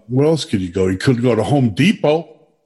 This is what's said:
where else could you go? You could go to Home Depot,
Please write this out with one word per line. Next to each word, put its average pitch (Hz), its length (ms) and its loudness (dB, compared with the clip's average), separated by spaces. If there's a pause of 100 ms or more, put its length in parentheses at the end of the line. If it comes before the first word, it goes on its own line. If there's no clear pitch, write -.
where 131 200 0
else 160 180 0
could 98 160 -2
you 90 100 -6
go? 95 160 0
You 95 100 -2
could 120 260 0
go 123 100 2
to 107 100 0
Home 123 280 0
Depot, 165 680 -2 (260)